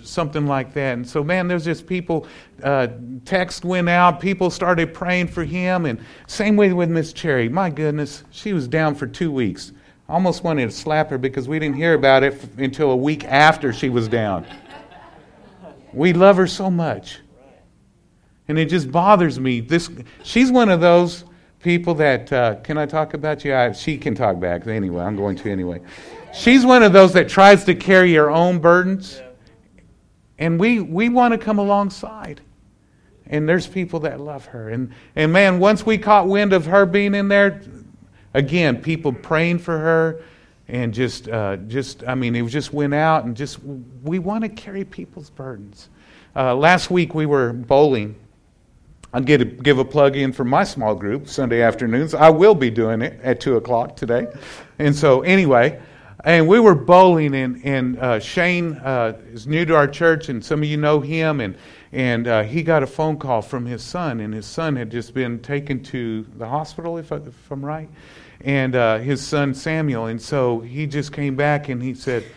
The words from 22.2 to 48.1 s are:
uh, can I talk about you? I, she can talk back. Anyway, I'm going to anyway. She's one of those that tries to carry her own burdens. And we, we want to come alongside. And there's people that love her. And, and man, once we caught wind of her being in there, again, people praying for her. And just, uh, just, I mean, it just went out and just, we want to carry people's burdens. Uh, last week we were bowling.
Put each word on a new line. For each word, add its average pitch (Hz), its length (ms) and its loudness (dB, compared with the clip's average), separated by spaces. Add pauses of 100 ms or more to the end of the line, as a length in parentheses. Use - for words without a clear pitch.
uh, 120 300 0
can 151 160 -6
I 147 80 -2
talk 156 280 -4
about 147 300 -6
you? 139 100 -2
I, 123 180 2
she 151 260 -6
can - 160 -4
talk 101 240 -2
back. 87 300 -4
Anyway, 92 340 -4
I'm 101 140 -6
going 98 200 -4
to 107 140 -10
anyway. 90 300 -6 (520)
She's 247 320 4
one 247 200 8
of 190 80 6
those 190 220 10
that 175 140 4
tries 196 360 8
to 180 100 2
carry 185 400 4
her 151 160 4
own 175 300 2
burdens. 180 600 2 (1160)
And 170 220 0
we, 226 180 2
we 180 300 -2
want 240 240 4
to 226 60 0
come 214 200 -2
alongside. 202 840 -4 (840)
And 151 220 -2
there's 175 180 0
people 175 340 -6
that 139 200 -8
love 143 260 -14
her. 110 220 -14
And, 120 240 -6 (240)
and 156 160 2
man, 185 260 4
once 202 260 2
we 220 140 0
caught 202 300 4
wind 196 240 2
of 170 140 2
her 190 200 4
being 202 300 0
in 202 100 -2
there, 202 360 2 (720)
again, 139 480 0
people 156 320 -4
praying 165 460 -2
for 170 180 -6
her. 160 460 0 (460)
And 120 260 -6
just, 113 340 -4
uh, 104 280 -4
just, 113 500 -10
I 127 80 -4
mean, 120 220 -4
it 120 100 -4
just 131 260 -8
went 143 220 -4
out 156 300 0
and 120 120 -8
just, 143 220 -12 (460)
we 175 160 -4
want 214 240 -6
to 214 40 -8
carry 196 360 -12
people's 180 440 -18
burdens. 104 600 -18 (480)
Uh, 127 180 0
last 170 380 2
week 175 200 0
we 156 140 -2
were 135 260 0
bowling. 123 600 2 (1000)